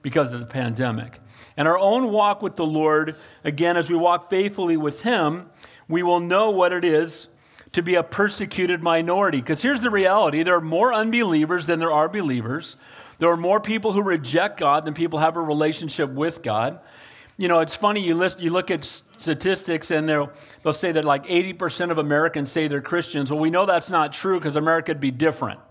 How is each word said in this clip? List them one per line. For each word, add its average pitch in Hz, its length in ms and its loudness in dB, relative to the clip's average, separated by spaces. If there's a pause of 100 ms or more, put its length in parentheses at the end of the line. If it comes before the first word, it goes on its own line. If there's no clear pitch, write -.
because 135 320 0
of 120 80 -10
the 120 60 -12
pandemic. 117 720 -4 (380)
And 147 100 2
our 170 100 4
own 220 320 2
walk 208 300 2
with 190 160 -6
the 170 80 -2
Lord, 156 520 2 (280)
again, 165 320 0
as 165 140 -2
we 175 60 2
walk 175 340 2
faithfully 190 480 0
with 147 240 -4
him, 180 480 0 (380)
we 170 140 0
will 175 180 2
know 185 280 2
what 185 240 2
it 175 140 -2
is 160 420 0 (440)
to 175 100 0
be 180 140 2
a 170 60 4
persecuted 185 800 -2
minority. 170 600 0
'Cause 151 180 -2
here's 247 220 0
the 247 80 0
reality. 185 520 4
There 180 120 4
are 175 80 4
more 180 320 2
unbelievers 180 720 2
than 165 140 0
there 165 120 0
are 151 160 4
believers. 143 680 -4 (420)
There 165 120 4
are 170 60 4
more 180 240 2
people 214 320 -2
who 202 80 2
reject 170 580 0
God 151 280 2
than 151 80 -6
people 160 240 -2
have 160 180 2
a 170 60 -4
relationship 156 680 -2
with 151 340 -4
God. 120 360 -2 (580)
You 185 120 -2
know, 170 120 6
it's 160 140 -2
funny, 208 260 0
you 170 140 0
list, 180 260 0
you 165 100 -2
look 180 200 -2
at 165 100 -2
s-, - 220 -8 (160)
statistics 170 720 -4
and 156 180 0
they'll, 147 220 0 (320)
they'll 156 100 0
say 170 200 -2
that, 156 120 0
like, 139 240 2
eighty 185 240 0
percent 175 380 -4
of 160 80 0
Americans 151 520 0
say 156 180 0
they're 143 120 -2
Christians. 151 500 -4
Well, 151 100 -2
we 160 100 2
know 180 160 2
that's 180 240 2
not 156 240 0
true 185 260 -2
'cause 151 160 -2
America 160 360 0
would 147 80 -4
be 139 100 0
different. 127 500 -2 (100)